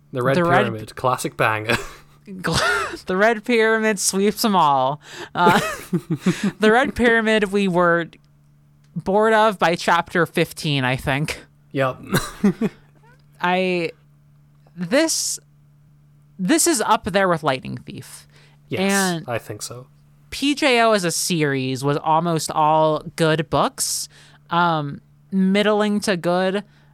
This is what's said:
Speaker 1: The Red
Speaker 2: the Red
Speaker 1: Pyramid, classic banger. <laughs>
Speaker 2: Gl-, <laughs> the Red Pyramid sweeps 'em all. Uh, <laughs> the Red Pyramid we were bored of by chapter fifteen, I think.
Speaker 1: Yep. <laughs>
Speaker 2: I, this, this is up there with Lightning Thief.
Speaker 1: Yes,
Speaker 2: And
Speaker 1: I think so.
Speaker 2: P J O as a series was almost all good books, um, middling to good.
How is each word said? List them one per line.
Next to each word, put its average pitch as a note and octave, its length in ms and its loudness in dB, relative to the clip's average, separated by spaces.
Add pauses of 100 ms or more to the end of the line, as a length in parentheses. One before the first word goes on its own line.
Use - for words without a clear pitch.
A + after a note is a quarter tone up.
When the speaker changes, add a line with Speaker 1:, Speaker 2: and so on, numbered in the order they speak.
(120)
Speaker 1:
The B2+ 100 -4
Red C3 140 2
Speaker 2:
the F3 80 2
Red E3+ 200 4
Speaker 1:
Pyramid, A2 320 -8
classic C3 400 -2
banger. A2 400 0 (260)
<laughs> - 240 -20
Speaker 2:
Gl-, - 760 -2
<laughs> - 20 -16
the F#3 100 -2
Red G#3+ 280 2
Pyramid A3 560 2
sweeps G3 440 0
'em G3+ 120 2
all. C#3+ 440 2 (320)
Uh, F3 280 4
<laughs> - 960 -4
the G#3+ 140 4
Red C4 240 2
Pyramid A3 560 2
we G3+ 160 2
were E3+ 380 2 (880)
bored G#3+ 360 2
of G#3+ 260 2
by E3+ 180 2
chapter E3+ 500 0
fifteen, D#3 560 -2
I B2+ 140 0
think. C#3+ 440 -4 (320)
Speaker 1:
Yep. C3+ 260 -2 (720)
<laughs> - 680 -20
Speaker 2:
I, F3+ 520 -2 (840)
this, B3 640 -2 (1000)
this A#3 280 2
is D4+ 140 2
up - 240 0
there G3 240 2
with D#3+ 140 0
Lightning C3+ 360 -2
Thief. - 480 -16 (420)
Speaker 1:
Yes, F#3 120 -4 (100)
Speaker 2:
And F#3 380 -2
Speaker 1:
I A#2 100 -4
think G#2+ 240 -12
so. B2 240 -16 (440)
Speaker 2:
P C#4+ 260 -2
J B3+ 240 2
O A3+ 120 4
as G3 120 0
a E3 80 0
series C3+ 720 -2
was C#3+ 140 0
almost D#3+ 520 0
all D#3 540 2 (100)
good D#3 360 0
books, - 580 -2 (420)
um, D#3+ 500 0 (300)
middling G#3 680 2
to G3 160 -2
good. F#3 480 -2 (300)